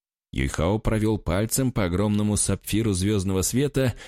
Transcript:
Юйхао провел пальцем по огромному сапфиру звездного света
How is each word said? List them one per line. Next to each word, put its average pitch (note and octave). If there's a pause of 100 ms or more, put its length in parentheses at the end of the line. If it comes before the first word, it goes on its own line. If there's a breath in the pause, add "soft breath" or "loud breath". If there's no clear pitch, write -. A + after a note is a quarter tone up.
(320)
Юйхао D#2
провел G#2+
пальцем A2+
по G#2
огромному G#2
сапфиру G#2
звездного F#2+
света C3 (140 loud breath)